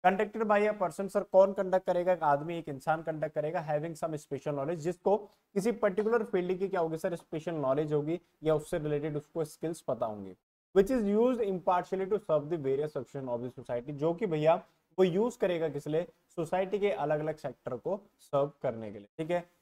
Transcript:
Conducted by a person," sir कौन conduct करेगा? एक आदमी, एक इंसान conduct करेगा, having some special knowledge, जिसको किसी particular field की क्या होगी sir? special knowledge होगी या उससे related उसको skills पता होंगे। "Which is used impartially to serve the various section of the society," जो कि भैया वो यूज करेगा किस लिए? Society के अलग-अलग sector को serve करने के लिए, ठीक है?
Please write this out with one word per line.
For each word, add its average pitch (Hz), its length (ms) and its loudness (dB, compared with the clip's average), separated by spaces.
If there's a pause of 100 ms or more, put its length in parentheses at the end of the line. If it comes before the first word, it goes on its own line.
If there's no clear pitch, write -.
Conducted 208 420 2
by 208 120 4 (120)
a 208 80 -4
person," 190 300 -2
sir 202 140 0
कौन 190 300 8
conduct 185 340 0
करेगा? 175 260 2
एक 165 100 0
आदमी, 151 360 2
एक 156 100 -10
इंसान 156 340 -2
conduct 156 320 -6
करेगा, 156 320 -4
having 156 280 -2
some 160 200 -6
special 143 340 -6
knowledge, 147 300 -4
जिसको 180 380 0 (380)
किसी 202 180 0
particular 214 520 0
field 180 340 0
की 196 100 -2
क्या 185 120 0
होगी 160 180 -2
sir? 180 180 -2
special 165 380 -6
knowledge 147 380 0
होगी 151 280 0 (220)
या 156 120 4
उससे 151 240 -2
related 147 380 -2
उसको 156 280 -6
skills 160 360 -8
पता 120 260 -4
होंगे। 101 300 -10 (400)
"Which 202 200 6
is 226 120 0
used 233 340 4
impartially 185 680 0
to 208 80 0
serve 147 280 0
the 165 140 -4
various 135 340 -2
section 131 320 -8
of 120 160 -4
the 123 140 -8
society," 123 340 -6
जो 147 220 0
कि 226 120 -4
भैया 156 280 4 (440)
वो 190 60 6
यूज 196 320 0
करेगा 170 320 0
किस 143 180 -6
लिए? 160 260 -2 (160)
Society 185 500 -2
के 202 120 2
अलग-अलग 151 460 -2
sector 127 400 -10
को 185 240 -4 (200)
serve 147 320 -2 (100)
करने 113 300 -4
के 107 60 -14
लिए, 101 100 -20 (100)
ठीक 160 120 -6
है? 175 100 0 (220)